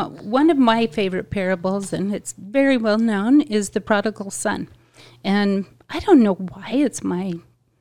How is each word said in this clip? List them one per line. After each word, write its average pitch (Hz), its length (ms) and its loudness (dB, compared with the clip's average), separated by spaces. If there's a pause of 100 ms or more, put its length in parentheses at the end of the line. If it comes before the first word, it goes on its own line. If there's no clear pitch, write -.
(220)
one 269 280 2
of 302 80 4
my 226 300 4
favorite 185 420 -4
parables, 190 640 -4
and 196 220 -4
it's - 220 -12
very 269 400 2
well 220 200 0
known, 226 440 2
is 208 300 -2
the 202 100 -4
prodigal 208 500 -2
son. 196 380 -6 (540)
And 196 420 0 (240)
I 320 100 -6
don't 311 240 6
know 196 120 2
why 190 360 -12
it's 269 320 0
my, 185 300 -4 (480)